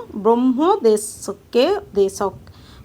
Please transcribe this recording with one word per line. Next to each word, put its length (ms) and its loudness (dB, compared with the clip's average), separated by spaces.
ব্রহ্মদেশকে 1600 0
দেশক 380 0